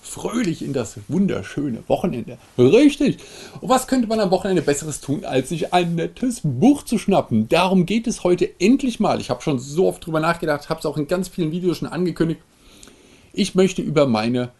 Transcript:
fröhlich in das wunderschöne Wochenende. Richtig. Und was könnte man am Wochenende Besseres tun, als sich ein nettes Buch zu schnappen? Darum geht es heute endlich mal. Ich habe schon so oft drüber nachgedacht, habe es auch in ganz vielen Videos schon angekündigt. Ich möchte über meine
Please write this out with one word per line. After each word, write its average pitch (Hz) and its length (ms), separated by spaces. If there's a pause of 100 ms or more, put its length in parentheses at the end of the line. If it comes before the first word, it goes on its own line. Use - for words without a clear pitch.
fröhlich 208 600
in 143 100
das 123 240 (120)
wunderschöne 139 760
Wochenende. 131 520 (180)
Richtig. 226 640 (420)
Und - 80
was 254 200
könnte 247 200
man 220 120
am 185 100
Wochenende 185 320
Besseres 151 400
tun, - 240
als 131 240
sich 165 240
ein 175 220
nettes 226 460
Buch 160 400
zu - 140
schnappen? 123 540
Darum 180 340
geht 220 220
es - 180
heute 180 240 (100)
endlich 240 400
mal. 135 220
Ich - 80
habe 123 140
schon 143 160
so 143 280
oft 175 200
drüber 160 140
nachgedacht, 160 500
habe 156 100
es - 60
auch 151 100
in 147 120
ganz 180 200
vielen 156 240
Videos 175 240
schon 160 120
angekündigt. 160 520 (920)
Ich - 200
möchte 185 280
über 147 240
meine 120 420 (120)